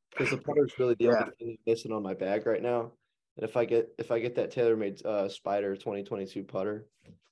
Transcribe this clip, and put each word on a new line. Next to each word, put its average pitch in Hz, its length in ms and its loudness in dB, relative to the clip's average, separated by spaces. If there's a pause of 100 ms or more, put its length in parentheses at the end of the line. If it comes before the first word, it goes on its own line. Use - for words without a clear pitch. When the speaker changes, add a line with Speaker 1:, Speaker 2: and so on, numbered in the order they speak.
(140)
Speaker 1:
'cause - 160 0
the 135 80 -4
putter 147 260 2
is - 140 -6
really 123 160 4
the 117 120 2
Speaker 2:
Yeah. 117 40 8 (120)
Speaker 1:
only 110 160 -6
thing 113 280 -10
missing 113 260 0
on 107 120 -2
my 95 100 -2
bag 98 320 0
right 107 160 0
now. 120 300 -2 (440)
And - 80 -6
if 110 120 -4
I 120 100 4
get, 113 320 2
if 113 140 -6
I 117 80 2
get 120 160 -4
that 107 160 0
TaylorMade, 110 520 2
uh, 101 240 0
Spider 98 480 -2
twenty 101 280 -6
twenty-two 98 400 -6
putter, 104 420 -4 (460)